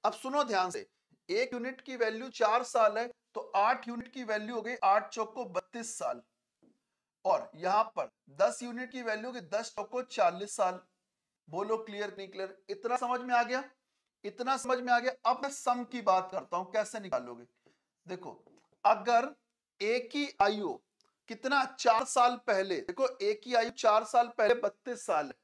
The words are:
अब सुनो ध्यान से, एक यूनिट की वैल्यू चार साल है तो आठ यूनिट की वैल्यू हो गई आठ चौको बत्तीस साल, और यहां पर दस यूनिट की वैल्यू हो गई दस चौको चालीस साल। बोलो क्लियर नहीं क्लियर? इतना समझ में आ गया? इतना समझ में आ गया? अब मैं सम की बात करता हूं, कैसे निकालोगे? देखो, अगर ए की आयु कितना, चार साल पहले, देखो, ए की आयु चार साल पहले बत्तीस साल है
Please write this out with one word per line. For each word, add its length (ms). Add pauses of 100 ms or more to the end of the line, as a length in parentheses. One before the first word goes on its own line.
अब 100
सुनो 320
ध्यान 260
से, 140 (440)
एक 240
यूनिट 280
की 140
वैल्यू 360
चार 340
साल 320
है 100 (280)
तो 60 (160)
आठ 300
यूनिट 200
की 160
वैल्यू 320
हो 60
गई 140 (100)
आठ 240
चौको 380
बत्तीस 500
साल, 240 (1040)
और 300
यहां 360
पर 180 (300)
दस 240
यूनिट 280
की 120
वैल्यू 220
हो 60
गई 100 (100)
दस 240
चौको 280
चालीस 520
साल। 240 (680)
बोलो 280
क्लियर 400
नहीं 100
क्लियर? 420
इतना 280
समझ 240
में 140
आ 80
गया? 260 (540)
इतना 340
समझ 220
में 140
आ 60
गया? 340
अब 100
मैं 60
सम 340
की 180
बात 300
करता 260
हूं, 80
कैसे 340
निकालोगे? 460 (640)
देखो, 360 (420)
अगर 500 (460)
ए 180
की 420
आयु 380 (480)
कितना, 380
चार 380
साल 320
पहले, 420
देखो, 300 (140)
ए 120
की 200
आयु 160
चार 340
साल 240
पहले 260
बत्तीस 520
साल 200
है 80 (100)